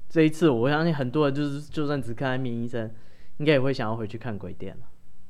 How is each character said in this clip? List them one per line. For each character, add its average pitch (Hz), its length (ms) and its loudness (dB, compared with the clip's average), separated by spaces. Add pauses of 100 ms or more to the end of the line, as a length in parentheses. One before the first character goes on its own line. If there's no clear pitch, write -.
(120)
这 165 120 6
一 156 60 8
次 156 200 4
我 120 200 4
相 160 140 2
信 170 100 2
很 135 160 0
多 151 180 2
人 135 60 2
就 147 140 0
是， 143 140 -4
就 147 260 -4
算 143 140 0
只 117 120 -2
看 131 180 -2
安 127 60 0
眠 127 160 -2
医 117 140 -2
生， 113 240 -2 (460)
应 151 80 0
该 151 80 6
也 131 80 6
会 135 100 4
想 117 180 -2
要 113 60 0
回 113 100 -4
去 107 120 -6
看 110 200 -6
鬼 90 160 -8
店 95 220 -6
了。 - 80 -4 (460)